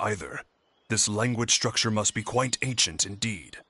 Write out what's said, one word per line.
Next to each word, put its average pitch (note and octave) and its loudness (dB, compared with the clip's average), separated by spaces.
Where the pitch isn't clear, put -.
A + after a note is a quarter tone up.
either. F#2+ -4
This A2 2
language A2+ 0
structure - 2
must G#2+ 2
be A2 -2
quite B2 0
ancient A#2 0
indeed. G2+ -6